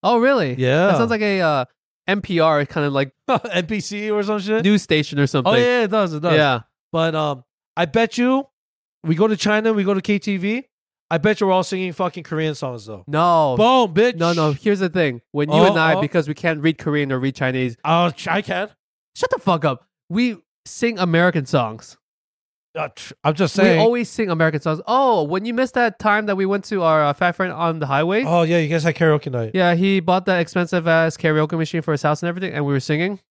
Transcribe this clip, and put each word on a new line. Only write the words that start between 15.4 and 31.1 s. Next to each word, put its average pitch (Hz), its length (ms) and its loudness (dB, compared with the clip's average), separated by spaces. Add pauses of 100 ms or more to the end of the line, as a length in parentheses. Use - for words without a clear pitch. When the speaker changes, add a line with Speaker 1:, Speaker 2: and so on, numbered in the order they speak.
Speaker 1:
you 151 60 0
Speaker 2:
Oh, 180 140 6
Speaker 1:
and 190 80 0
I, 160 160 4
Speaker 2:
oh. - 80 -2
Speaker 1:
because 147 260 -2
we 151 60 -4
can't 160 260 -2
read 156 160 0
Korean 147 360 -2
or 131 60 -2
read 131 160 -2
Chinese. 127 480 -2
Speaker 2:
Oh, 170 280 2
ch-, - 180 -10
I 190 140 -2
can. 190 260 -6 (480)
Speaker 1:
Shut - 140 -2
the 508 80 -2
fuck 165 260 0
up. 135 220 -2 (240)
We 226 260 0 (300)
sing 233 320 -4
American 170 480 2
songs. 113 500 -4 (840)
Speaker 2:
Uh, 156 160 -6
tr-, - 200 -18 (100)
I'm 156 100 2
just 170 220 0
Speaker 1:
We 196 80 4
Speaker 2:
saying. 165 160 4
Speaker 1:
always 233 300 2
sing 214 180 -4
American 160 320 0
songs. 156 260 -4
Oh, 240 360 2
when 185 240 -4
you 240 80 -4
missed 254 200 -2
that 240 240 0
time 214 280 0
that 202 100 -2
we 190 80 -2
went 196 220 -2
to 190 160 -4
our, 156 240 4
uh, 143 80 0
fat 175 220 0
friend 180 180 -4
on 165 240 -2
the 151 80 -4
highway. 165 400 0
Speaker 2:
Oh, 170 160 2
yeah, 165 160 2
you 156 100 0
guys 160 140 -2
had 165 120 0
karaoke 151 380 0
night. 117 220 -4
Speaker 1:
Yeah, 170 220 2
he 190 240 2
bought 180 260 0
that 185 140 2
expensive-ass 165 760 0